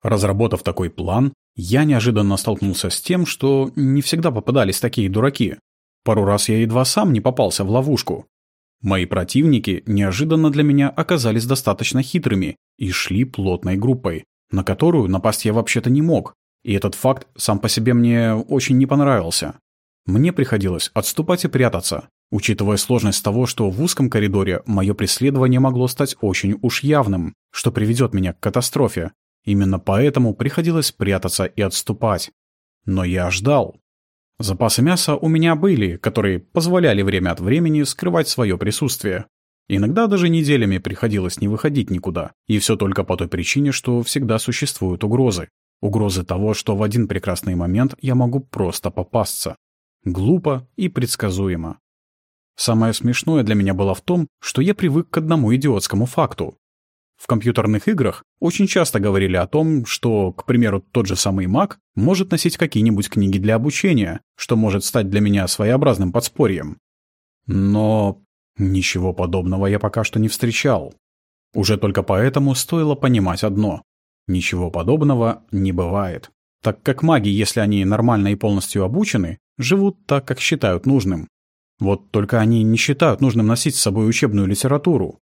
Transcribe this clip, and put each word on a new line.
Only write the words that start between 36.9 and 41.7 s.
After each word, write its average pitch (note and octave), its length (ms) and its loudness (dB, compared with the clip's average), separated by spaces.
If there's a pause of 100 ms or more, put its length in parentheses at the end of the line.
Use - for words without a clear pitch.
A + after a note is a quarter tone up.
время F#2+ 300 0
от E2 80 -6
времени D3+ 440 2
скрывать E3+ 440 -2
своё G2+ 300 -2
присутствие. G#2+ 680 -4 (420)
Иногда A#2+ 380 0
даже F#3+ 200 2
неделями C#3 520 2
приходилось F#2+ 600 -4
не G2+ 80 -2
выходить A#2+ 420 -2